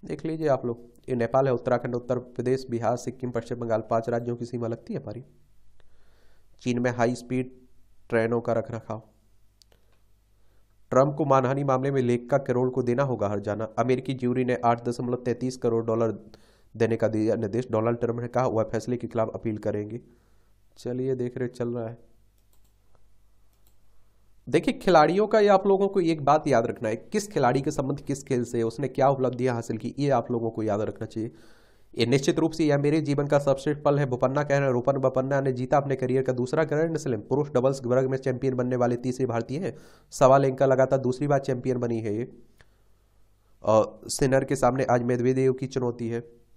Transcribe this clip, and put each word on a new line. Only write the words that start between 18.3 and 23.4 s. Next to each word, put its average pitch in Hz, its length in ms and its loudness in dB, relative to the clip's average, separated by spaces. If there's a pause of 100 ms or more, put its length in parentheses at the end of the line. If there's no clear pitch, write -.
वह 110 160 0
फैसले 120 340 -4
के 113 100 -8
खिलाफ 110 280 -2
अपील 107 220 -6
करेंगे। 107 440 -6 (760)
चलिए, 127 380 -4
देख 123 220 -6
रहे, 127 100 -4
चल 120 220 -6
रहा 117 200 -6
है। 117 80 -14 (2500)